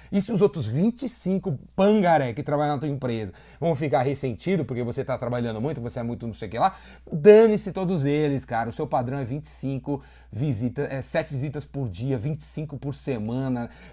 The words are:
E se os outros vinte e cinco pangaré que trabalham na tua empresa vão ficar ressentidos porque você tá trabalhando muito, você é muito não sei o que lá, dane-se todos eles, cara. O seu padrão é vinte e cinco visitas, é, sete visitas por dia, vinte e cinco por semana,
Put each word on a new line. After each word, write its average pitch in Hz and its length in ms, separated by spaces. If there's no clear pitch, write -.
E 202 80
se 196 100
os 202 120
outros 156 260
vinte 196 380
e - 20
cinco 185 500
pangaré 175 580
que 131 100
trabalham 147 320
na 135 60
tua 156 80
empresa 117 440
vão 165 160
ficar 139 280
ressentidos 147 640
porque 123 180
você 120 180
tá 123 140
trabalhando 117 440
muito, 139 200
você 117 180
é 117 40
muito 117 240
não 110 80
sei 107 140
o - 20
que 110 80
lá, 151 180
dane-se 208 640
todos 185 320
eles, 143 400
cara. 117 240
O 113 40
seu 156 140
padrão 135 320
é 135 60
vinte 139 220
e - 20
cinco 135 540
visitas, 123 600
é, 135 80
sete 160 300
visitas 143 340
por 139 240
dia, 120 300
vinte 151 220
e - 40
cinco 151 320
por 135 180
semana, 123 760